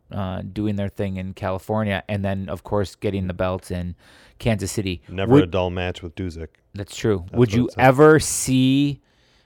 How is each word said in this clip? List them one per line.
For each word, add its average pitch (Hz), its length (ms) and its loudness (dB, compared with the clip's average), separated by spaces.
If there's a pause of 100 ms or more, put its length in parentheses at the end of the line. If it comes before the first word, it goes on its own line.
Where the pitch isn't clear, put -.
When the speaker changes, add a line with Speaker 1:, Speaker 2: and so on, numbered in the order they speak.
(120)
Speaker 1:
uh, 92 300 -6
doing 101 340 -4
their 98 120 -4
thing 95 280 -4
in 92 180 -8
California 101 760 -2
and 101 160 -4
then, 98 240 -4
of 92 160 -8
course, 104 300 -2
getting 98 320 -4
the 92 80 -6
belts 92 360 -4
in 87 240 -6 (440)
Kansas 98 340 -2
City. 95 360 -4
Speaker 2:
Never 95 260 0
Speaker 1:
Would 98 100 6
Speaker 2:
a - 20 -2
dull 90 240 0
match 90 320 -6
with 85 120 -12
Dusek. 82 340 -8 (260)
Speaker 1:
That's 101 220 -12
true. 98 300 0
Speaker 2:
That's - 120 -14
Speaker 1:
Would 120 120 6
Speaker 2:
what 95 60 0
Speaker 1:
you 85 100 2
Speaker 2:
it - 60 -8
says. - 60 -8
Speaker 1:
ever 139 420 8
see, 131 800 0 (460)